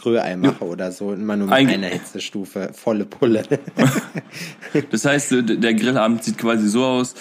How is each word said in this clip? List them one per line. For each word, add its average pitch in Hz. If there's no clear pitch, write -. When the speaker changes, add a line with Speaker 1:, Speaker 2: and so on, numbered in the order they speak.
Speaker 1:
Rührei 113
mache 90
oder 90
so, 101
immer 104
nur 101
mit 98
Speaker 2:
Eig- 135
Speaker 1:
einer 98
Hitzestufe, 92
volle 107
Pulle. 113
<laughs> -
Speaker 2:
Das 113
heißt, 143
d-, 117
der 113
Grillabend 113
sieht 107
quasi 113
so 120
aus, 127